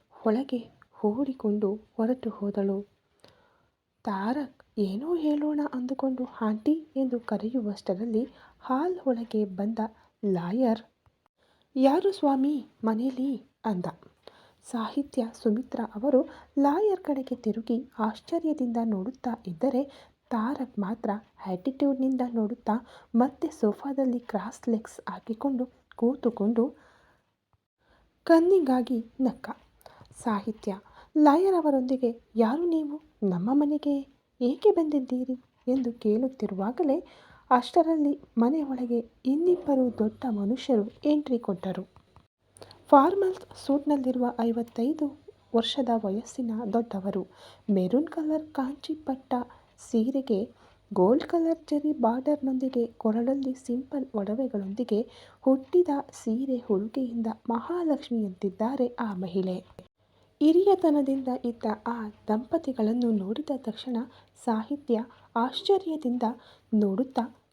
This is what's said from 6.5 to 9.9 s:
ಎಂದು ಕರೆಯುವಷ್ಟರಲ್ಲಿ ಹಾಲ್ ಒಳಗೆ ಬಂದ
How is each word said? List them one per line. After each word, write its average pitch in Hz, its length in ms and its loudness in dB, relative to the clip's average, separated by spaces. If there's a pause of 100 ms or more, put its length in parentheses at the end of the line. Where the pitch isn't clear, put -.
ಎಂದು 254 240 -2
ಕರೆಯುವಷ್ಟರಲ್ಲಿ 214 1040 -2 (340)
ಹಾಲ್ 339 480 -2
ಒಳಗೆ 226 380 0
ಬಂದ 202 340 -4 (440)